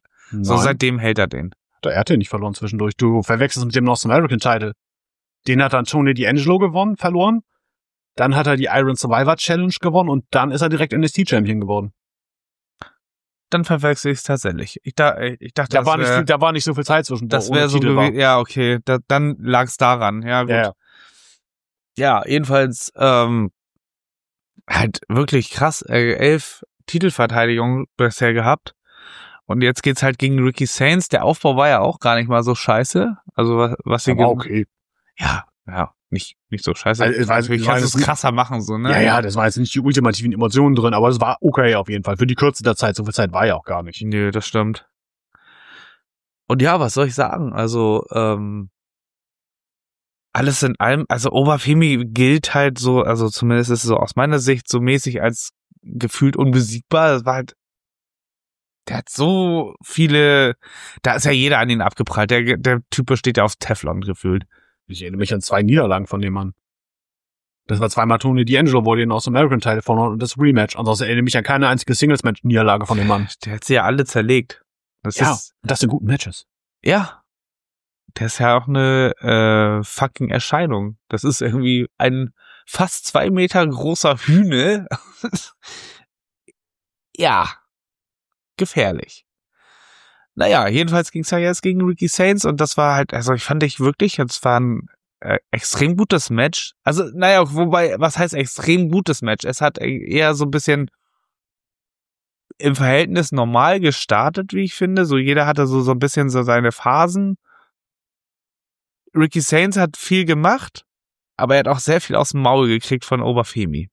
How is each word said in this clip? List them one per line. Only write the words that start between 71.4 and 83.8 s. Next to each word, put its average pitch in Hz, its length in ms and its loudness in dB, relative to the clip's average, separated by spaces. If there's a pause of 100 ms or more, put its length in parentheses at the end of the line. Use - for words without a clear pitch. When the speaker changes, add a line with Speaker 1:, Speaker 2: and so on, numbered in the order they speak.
Speaker 2:
keine 139 220 0
einzige 127 280 0
Singles-Match-Niederlage 113 920 2
von 110 120 0
dem 101 100 0
Mann. 104 180 0 (180)
Speaker 1:
Der 107 100 -8
hat 107 100 -12
sie 139 100 0
ja 113 100 4
alle 131 200 0
zerlegt. 120 580 0 (400)
Das 104 160 -6
Speaker 2:
Ja, 139 140 2
Speaker 1:
ist - 300 -10
Speaker 2:
und 117 80 -4
das 131 120 -2
in 127 60 2
guten 110 180 -4
Matches. 110 400 -4 (380)
Speaker 1:
Ja. 185 380 -2 (960)
Der 113 100 -4
ist - 100 -8
ja 120 180 4
auch 123 120 -2
eine, 131 500 2
äh, 110 640 2
fucking - 460 -4
Erscheinung. 120 640 -2 (120)
Das 110 160 -6
ist 135 180 -2
irgendwie 123 440 0 (120)
ein 131 340 -2 (320)
fast - 420 -4
zwei - 240 0
Meter 180 360 2
großer 143 520 0